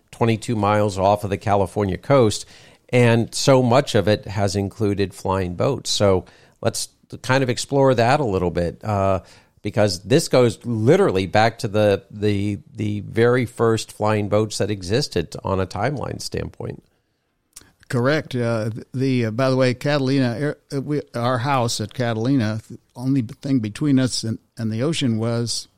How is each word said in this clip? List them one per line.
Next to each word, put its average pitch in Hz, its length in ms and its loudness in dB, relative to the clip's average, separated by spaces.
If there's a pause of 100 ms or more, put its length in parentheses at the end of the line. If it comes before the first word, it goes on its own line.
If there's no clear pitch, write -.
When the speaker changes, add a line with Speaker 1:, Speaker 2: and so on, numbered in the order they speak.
(120)
Speaker 1:
twenty-two 113 440 0
miles 104 420 0
off 101 260 2
of 98 60 -6
the 95 80 -2
California 98 600 0
coast, 123 480 2 (440)
and 117 440 2
so 131 280 4
much 127 320 2
of 101 140 2
it 104 180 2
has 101 300 -2
included 101 580 -2
flying 95 400 -2
boats. 117 380 -4
So 95 340 2 (360)
let's - 280 -4 (320)
kind 131 220 2
of 123 60 -2
explore 135 440 2
that 123 260 2
a 143 60 -2
little 92 240 0
bit, 85 340 -4
uh, 98 380 0 (400)
because 104 400 0
this 135 260 0
goes 123 380 2
literally 117 640 2
back 107 320 2
to 117 80 -6
the, 101 420 2
the, 104 480 -2 (180)
the 104 260 -6
very 113 440 2
first 113 460 -2
flying 104 380 -2
boats 104 280 0
that 104 140 -2
existed 95 720 -4
on 95 160 -2
a 95 80 -2
timeline 117 520 -6
standpoint. - 640 -10 (1040)
Speaker 2:
Correct. 131 480 0
Uh, 117 340 -2 (240)
the, 127 340 0
uh, 107 40 -2
by 131 180 0
the 131 60 2
way, 127 180 2
Catalina, 135 680 0
air, 147 180 -4 (140)
uh, 139 100 -4
we, 143 200 -4 (140)
our 120 240 0
house 120 420 0
at 104 120 -8
Catalina, 113 760 0
the 123 80 -16 (180)
only 131 260 0
thing 135 380 -2
between 131 400 0
us 127 240 -2
and, 113 140 -4 (200)
and 113 140 -4
the 113 120 -4
ocean 139 340 0
was 117 500 -4 (100)